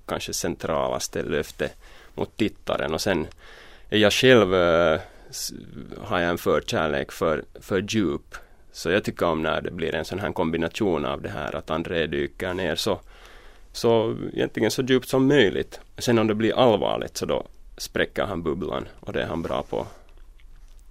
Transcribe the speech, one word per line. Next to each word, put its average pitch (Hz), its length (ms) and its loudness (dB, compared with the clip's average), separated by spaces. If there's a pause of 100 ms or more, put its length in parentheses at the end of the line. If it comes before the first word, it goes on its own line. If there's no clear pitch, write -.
kanske - 280 -6
centralaste 71 880 -2
löftet 73 520 -4 (400)
mot - 220 -6
tittaren. - 560 -2
Och - 80 -2
sen 80 260 0 (600)
är 104 80 0
jag 104 160 6
själv, 110 420 8
eh, 85 460 4 (280)
s-, - 240 -10 (480)
har - 180 -2
jag 87 100 2
en 87 80 0
förkärlek 78 760 0
för, 78 320 -2 (180)
för 101 280 -2
djup. 92 460 -2 (360)
Så - 200 -4
jag 107 120 2
tycker - 220 -2
om 80 180 0
när 78 180 0
det - 100 -6
blir 82 240 -4
en 78 100 -2
sån - 140 -6
här 87 120 -4
kombination 82 720 0
av 71 160 -4
det - 80 -8
här - 260 -8
att - 140 -8
André 82 380 -2
dyker 76 460 -4
ner 90 220 -2
så, 90 240 -2 (720)
så 117 440 2 (180)
egentligen 117 380 0
så 139 100 -2
djupt 127 280 2
som 131 180 4
möjligt. 101 520 2 (180)
Sen 117 220 4
om 110 80 4
det 107 80 2
blir 107 240 2
allvarligt 73 580 2
så - 80 -6
då - 200 -2 (320)
spräcker - 480 -2
han 90 180 -6
bubblan 71 440 -4 (120)
och - 140 -12
det 73 80 -2
är - 60 -2
han 82 140 -4
bra 71 280 -4
på. - 180 -4 (1040)